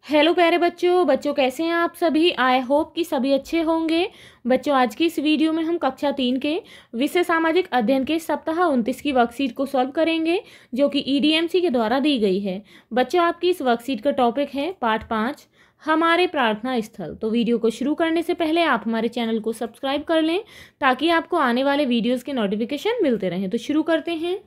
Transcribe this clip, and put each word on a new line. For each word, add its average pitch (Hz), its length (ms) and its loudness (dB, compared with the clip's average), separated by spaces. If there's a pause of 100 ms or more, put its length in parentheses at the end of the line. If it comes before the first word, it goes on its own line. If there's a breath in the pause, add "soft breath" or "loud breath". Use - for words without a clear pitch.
हेलो 302 280 4
प्यारे 339 240 4
बच्चों, 349 500 2
बच्चों 285 260 0
कैसे 269 300 0
हैं 330 100 0
आप 339 220 0
सभी? 330 380 2
I 254 280 2
hope 285 340 0
कि 330 80 -2
सभी 269 300 0
अच्छे 269 280 -2
होंगे। 330 480 0 (380 loud breath)
बच्चों 262 280 0
आज 262 200 2
की 320 100 0
इस 330 140 -2
वीडियो 311 340 2
में 330 100 -2
हम 330 140 -2
कक्षा 277 340 -2
तीन 262 280 -2
के 302 200 -2 (340 loud breath)
विषय 294 300 0
सामाजिक 330 480 0
अध्ययन 262 320 2
के 311 160 -2
सप्ताह 320 440 -4
उनतीस 262 380 0
की 285 100 -2
वर्कशीट 247 440 0
को 269 100 -2
सॉल्व 262 260 -2
करेंगे, 330 500 0 (320 loud breath)
जो 277 160 2
कि 285 180 -2
ईडीएमसी 311 540 2
के 349 80 0
द्वारा 240 300 0
दी 285 200 2
गई 202 200 2
है। 196 220 -6 (300 loud breath)
बच्चों 254 320 2
आपकी 339 260 0
इस 349 120 -2
वर्कशीट 247 400 -2
का 285 120 0
टॉपिक 240 380 0
है 285 200 -4 (100)
पाठ 226 280 -2
पाँच, 233 380 -4 (360 soft breath)
हमारे 330 440 2
प्रार्थना 247 540 -2
स्थल। 180 340 -10
तो 220 140 -6
वीडियो 233 280 0
को 226 140 0
शुरू 277 240 -4
करने 330 280 0
से 349 120 -2
पहले 330 280 0
आप 262 220 0
हमारे 226 240 -2
चैनल 226 300 -2
को 226 140 -4
सब्सक्राइब 269 500 -6
कर 320 180 0
लें, 330 180 0 (420 loud breath)
ताकि 262 300 2
आपको 330 280 0
आने 254 240 2
वाले 285 240 2
वीडियोज़ 240 380 0
के 294 80 -8
नोटिफिकेशन 254 680 -2
मिलते 208 260 0
रहें। 185 200 -4
तो 233 100 -2
शुरू 302 240 -2
करते 330 320 0
हैं। 349 320 -4